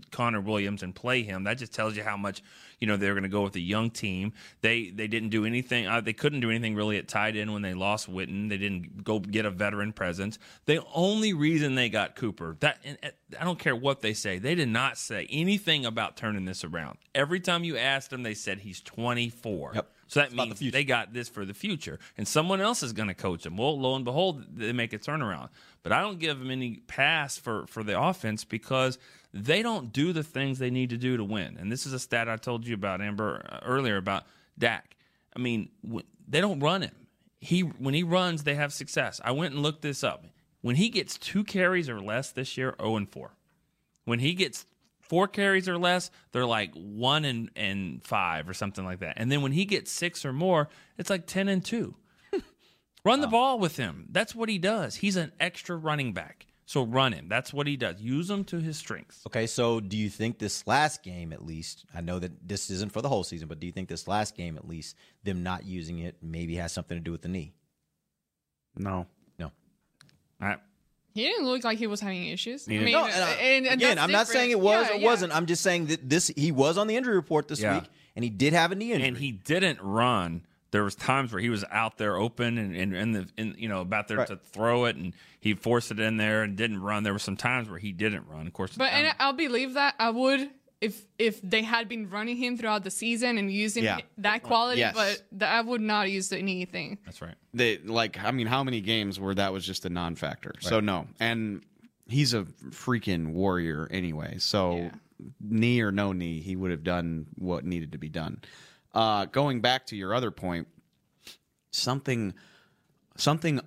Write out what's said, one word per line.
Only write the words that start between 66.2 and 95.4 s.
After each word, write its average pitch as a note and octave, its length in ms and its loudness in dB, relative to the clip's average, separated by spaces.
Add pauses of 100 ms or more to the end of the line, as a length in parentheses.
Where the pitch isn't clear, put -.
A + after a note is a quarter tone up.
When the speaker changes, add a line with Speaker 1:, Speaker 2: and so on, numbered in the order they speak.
Speaker 2:
maybe E2 340 -6
has E2+ 160 -4
something F2 240 -6
to E2+ 80 -8
do E2+ 80 -6
with E2 80 -10
the E2 80 -10
knee? F2 240 -6 (1200)
Speaker 3:
No. F#2+ 300 -4 (320)
Speaker 2:
No. E2 80 -8 (920)
Speaker 1:
All G2 80 0
right. G2+ 100 0 (540)
Speaker 4:
He G#3+ 120 -4
didn't F4+ 220 0
look B3+ 160 0
like A3+ 160 0
he A3+ 80 0
was G#3 140 -2
having F#3 280 -4
issues. A3+ 380 -6
Speaker 3:
He - 80 0
Speaker 4:
I G#3+ 40 2
Speaker 3:
didn't. A3 80 2
Speaker 4:
mean, A#3 80 6
Speaker 2:
No, D#4+ 120 6
and F#3+ 180 2
I, F3 100 2
Speaker 4:
and, C4 320 4
and B3+ 80 4
Speaker 2:
again, B3 220 6
Speaker 4:
that's D3 100 4
Speaker 2:
I'm F3+ 60 2
not G3+ 140 8
Speaker 4:
different. - 20 -2 (100)
Speaker 2:
saying B3 120 4
it A3 100 4
was G#3+ 280 6
Speaker 4:
Yeah, G#3+ 80 2
Speaker 2:
or - 20 -2
Speaker 4:
yeah. G3+ 80 4
Speaker 2:
wasn't. F3+ 300 4
I'm E3+ 100 2
just E3 160 2
saying F3 240 4
that D3 220 -2
this, D#3+ 260 6
he D3+ 160 4
was C#3+ 260 6
on G#3 120 4
the A3 80 2
injury B3+ 180 2
report D#3 320 4
this C#3 140 -4
Speaker 1:
Yeah. G2+ 200 4
Speaker 2:
week, - 100 -8 (260)
and A2+ 80 0
he A#2+ 60 0
did C3+ 220 4
have E3+ 200 6
a - 20 0
knee A3+ 180 -2
injury. C3+ 160 2
Speaker 1:
And B2 80 -2
he C3+ 160 -4
didn't D3+ 480 2
run. G2 640 2 (280)
There G#2 100 6
was G2+ 140 0
times C3 360 2
where F#2+ 80 -4
he A#2+ 100 0
was G2+ 200 0
out A2 280 0
there G#2 180 0
open A#2 420 0
and, G2 160 -4
and, F#2 220 0
and A2 180 0
the, F#2 140 -2 (100)
and, A2 180 -4
you A2 120 -6
know, G2 120 -2
about G#2 280 -2
there G#2+ 100 0
Speaker 2:
Right. A#2+ 80 2
Speaker 1:
to G2 120 -6
throw A#2+ 480 2
it, A2+ 100 0
and F2+ 180 -6 (240)
he G#2+ 160 2
forced A#2 380 2
it G#2+ 80 -2
in A2 160 2
there G#2+ 260 2
and G2+ 140 -2
didn't G#2+ 240 0
run. G#2 240 -2
There G2+ 80 2
were G2+ 80 -2
some F#2+ 160 -4
times B2 340 -2
where E2 80 -10
he G2+ 140 -6
didn't G2+ 340 -2
run. D#2 220 -10
Of - 60 -10
course, F#2+ 220 -4
Speaker 4:
But, C4 160 2
and D4 140 4
Speaker 1:
um, D#4 140 2
Speaker 4:
I'll C#4 140 4
believe B3+ 400 0
that. C#4+ 260 2
I A3+ 100 4
would C4 400 2 (300)
if, - 260 -4 (120)
if A3 240 2
they A3 200 2
had A3+ 260 0
been A3 220 -8
running A3 260 -2
him B3 220 0
throughout G#3+ 240 0
the F#3 80 -6
season A#3 480 0
and G3 140 0
using G#3+ 320 2
Speaker 3:
Yeah. G3+ 140 4 (200)
Speaker 4:
that G#3 240 2
quality, A#3+ 380 4
Speaker 3:
Yes. A3+ 140 4
Speaker 4:
but G#3 280 2 (160)
th-, F#3+ 100 2